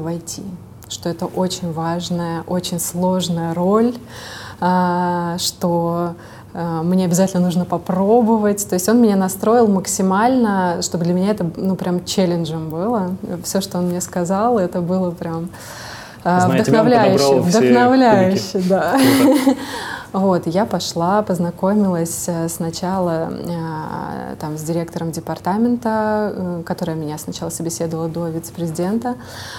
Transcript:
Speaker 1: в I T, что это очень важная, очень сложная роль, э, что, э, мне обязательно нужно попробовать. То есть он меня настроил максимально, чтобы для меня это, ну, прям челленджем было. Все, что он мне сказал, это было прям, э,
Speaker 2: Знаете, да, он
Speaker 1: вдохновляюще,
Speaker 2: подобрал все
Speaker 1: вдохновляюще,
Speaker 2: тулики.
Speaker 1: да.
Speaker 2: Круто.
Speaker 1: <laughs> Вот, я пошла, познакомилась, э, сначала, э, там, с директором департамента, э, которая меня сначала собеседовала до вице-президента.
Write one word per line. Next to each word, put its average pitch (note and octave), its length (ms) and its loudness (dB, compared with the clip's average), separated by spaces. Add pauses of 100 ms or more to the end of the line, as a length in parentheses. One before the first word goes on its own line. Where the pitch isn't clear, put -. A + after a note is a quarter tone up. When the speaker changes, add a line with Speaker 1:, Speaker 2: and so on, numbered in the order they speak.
Speaker 1:
в D#3+ 60 -6
I E3+ 120 -4
T, - 240 -10 (480)
что - 180 -6
это E3+ 160 -4
очень F3+ 480 -4
важная, E3+ 760 -4
очень F3+ 320 -4
сложная F3 760 -2
роль, G#3+ 400 2 (680)
э, F3+ 800 2
что, E3+ 720 -2 (420)
э, E3 280 -4
мне F#3 240 2
обязательно F3+ 400 2
нужно F3 180 0
попробовать. G#3 1040 2
То - 60 -2
есть F3+ 160 0
он A#3+ 100 6
меня G#3+ 160 6
настроил G#3+ 520 2
максимально, F#3+ 1120 2
чтобы E3+ 220 -2
для F3 100 2
меня F#3 160 2
это, G#3 160 -2 (100)
ну, F#3+ 180 0
прям F3+ 300 -2
челленджем E3+ 640 -2
было. F#3 440 -2 (320)
Все, G3 180 -2
что F#3+ 160 -6
он F3+ 100 0
мне F3 140 -2
сказал, G3 560 0
это F3+ 240 -2
было F3+ 300 0
прям, E3+ 360 -8 (760)
э, F3+ 160 4
Speaker 2:
Знаете, F3+ 300 4
да, A3+ 100 6
он A3 80 4
Speaker 1:
вдохновляюще, G#3 360 6
Speaker 2:
подобрал C#3 260 6
все G3 80 6
Speaker 1:
вдохновляюще, A#3+ 960 6
Speaker 2:
тулики. F#3 160 0
Speaker 1:
да. F3 240 2
Speaker 2:
Круто. C4+ 480 6 (160)
Speaker 1:
<laughs> - 100 -10 (460)
Вот, F#3+ 340 2
я F#3 200 0
пошла, F#3+ 560 0
познакомилась, F3+ 1080 0
э, E3 220 -2
сначала, E3+ 840 -2
э, D#3+ 1080 -8
там, D#3 200 -8
с D#3 40 -10
директором E3 480 -6
департамента, G#3+ 800 -2 (480)
э, F3 300 -6
которая E3+ 300 -4
меня D3+ 200 -6
сначала E3+ 320 -10
собеседовала E3 600 -4
до E3 200 -4
вице-президента. F3 840 -4 (440)